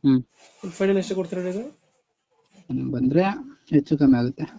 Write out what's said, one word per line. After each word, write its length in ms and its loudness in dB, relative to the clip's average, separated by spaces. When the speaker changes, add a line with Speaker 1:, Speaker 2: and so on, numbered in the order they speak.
Speaker 1:
ಹ್ಮ್. 160 4
Speaker 2:
ಫೈನಲ್ 280 0
ಎಷ್ಟು 160 -4
ಕೊಡ್ತೀರಾ 280 -6
ನೀವು? 200 -6
Speaker 1:
ಹ್ಮ್, 220 -4
ಬಂದ್ರೆ 300 2
ಹೆಚ್ಚು 280 2
ಕಮ್ಮಿ 200 6
ಆಗುತ್ತೆ. 240 -2